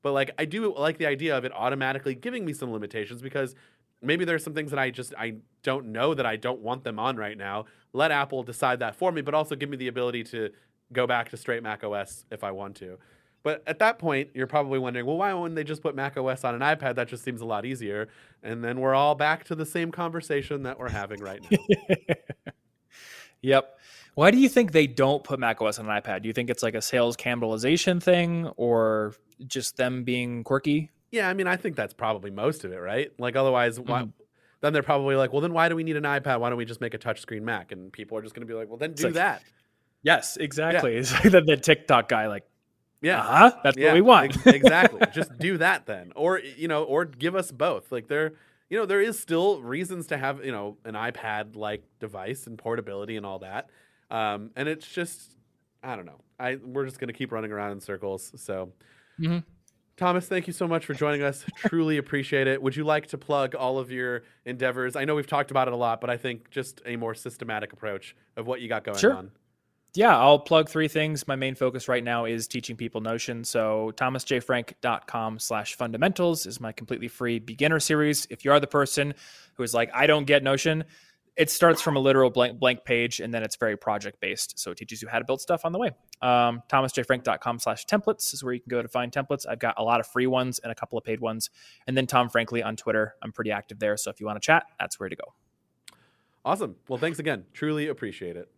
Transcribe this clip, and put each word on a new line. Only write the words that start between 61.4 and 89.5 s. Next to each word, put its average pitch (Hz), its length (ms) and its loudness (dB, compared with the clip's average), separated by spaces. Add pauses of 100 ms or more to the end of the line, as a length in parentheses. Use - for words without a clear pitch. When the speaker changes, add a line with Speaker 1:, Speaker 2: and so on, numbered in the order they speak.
Speaker 2:
<laughs> - 40 -20
Speaker 1:
Truly 160 420 0
appreciate 135 500 0
it. 131 160 2
Would 135 120 0
you 151 80 -4
like 151 240 2
to 143 120 -10
plug 139 340 0
all 131 240 -2
of 127 140 -6
your 123 320 -4 (200)
endeavors? 127 520 -2
I 139 100 -2
know 151 80 0
we've 147 140 -2
talked 143 240 0
about 131 160 2
it 123 60 -2
a 120 40 -4
lot, 117 240 0
but 123 80 -4
I 120 80 -2
think 117 320 -8
just - 340 -10
a 120 120 -6
more 117 180 -4
systematic 113 600 -8
approach 101 420 -10 (200)
of 117 120 -8
what 127 120 -4
you 120 80 -10
got 110 160 -2
going 101 140 -6
Speaker 2:
Sure. 226 160 4
Speaker 1:
on. 92 160 -10 (640)
Speaker 2:
Yeah, 196 240 6
I'll 143 220 10
plug 156 280 4
three 156 200 0
things. 151 400 -2
My 139 80 -2
main 131 180 -4
focus 127 340 -2
right 123 160 0
now 120 220 -2
is 113 220 -4
teaching 120 280 -8
people 113 260 -6
Notion. 117 420 -4
So 110 480 0
thomas 131 320 -2
j 127 160 0
frank 123 420 -4
dot 120 240 -2
com 110 320 -6
slash 107 380 -6
fundamentals 160 720 0
is 113 120 -12
my 113 120 -8
completely 120 360 -10
free 120 300 -4
beginner 143 420 0
series. 151 520 2
If - 120 -14
you 139 80 4
are 147 80 8
the 143 60 2
person 143 480 0 (400)
who - 80 -8
is 117 140 -4
like, 117 180 2
"I 135 140 4
don't 151 180 6
get 143 160 6
Notion," 156 440 2 (500)
it 156 160 4
starts 165 300 6
from 151 140 0
a 135 40 2
literal 135 320 6
blank, 120 280 0
blank 127 260 2
page, 120 340 0
and 117 140 -6
then 113 100 -2
it's 107 120 -8
very 107 220 0
project-based. 101 800 -4
So - 100 -8
it 87 80 -10
teaches 110 240 -14
you 107 60 -12
how 117 120 -2
to 120 60 -4
build 131 160 -2
stuff - 240 -2
on 165 60 -2
the 185 80 -4
way. 233 120 -2 (320)
Um, 120 460 2
thomas 135 220 2
j 123 120 -2
frank 127 200 -2
dot 110 180 -2
com 117 180 -4
slash - 260 -4
templates 208 480 0
is 139 100 -12
where 127 120 -2
you 123 60 -10
can - 100 -20
go 120 100 0
to 117 60 -6
find 123 240 -4
templates. 139 360 -4
I've 120 120 -6